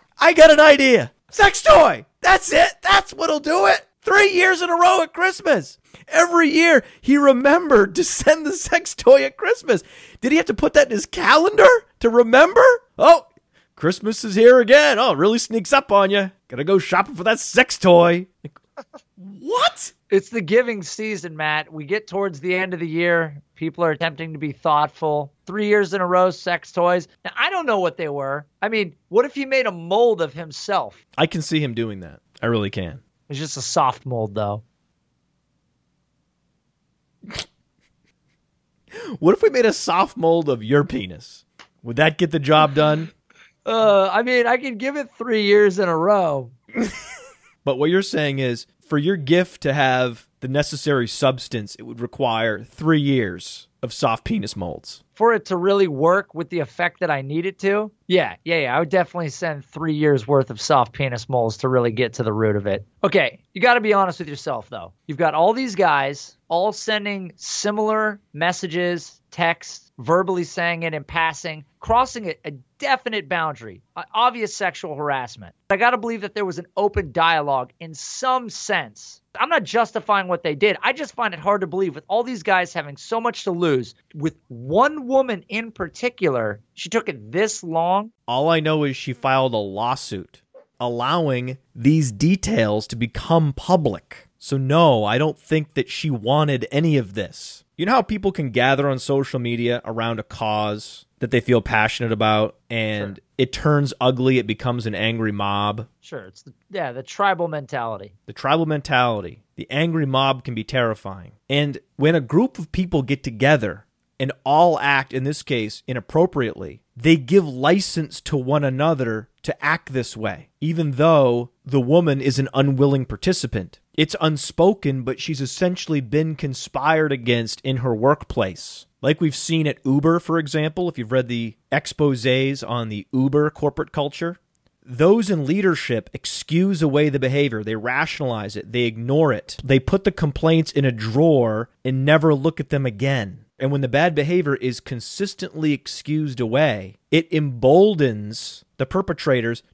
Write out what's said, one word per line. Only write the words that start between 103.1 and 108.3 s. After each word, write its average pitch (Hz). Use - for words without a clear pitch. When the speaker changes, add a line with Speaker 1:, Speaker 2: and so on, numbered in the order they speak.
Speaker 2:
Sure. -
Speaker 1:
it 131
turns 143
ugly, 127
it 107
becomes 117
an 107
angry 110
mob? 101
Speaker 2:
Sure, 113
it's -
the, 127
yeah, 165
the 127
tribal 180
mentality. 120
Speaker 1:
The -